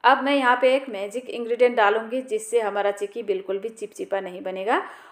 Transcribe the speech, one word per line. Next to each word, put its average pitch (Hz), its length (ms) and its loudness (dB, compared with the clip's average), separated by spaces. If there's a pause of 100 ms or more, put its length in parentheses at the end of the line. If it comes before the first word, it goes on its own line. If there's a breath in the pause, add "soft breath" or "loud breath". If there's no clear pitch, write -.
अब 247 180 6
मैं 285 140 2
यहाँ 247 260 4
पे 262 120 6
एक 277 140 -2
मैजिक 208 420 -8
इंग्रेडिएंट 240 460 2
डालूँगी 226 460 2
जिससे 214 380 -2
हमारा 202 300 0
चिक्की 202 320 -6
बिल्कुल 190 360 -4
भी 208 100 -8
चिपचिपा 196 520 -8
नहीं 185 220 -12
बनेगा 190 460 -2 (240 loud breath)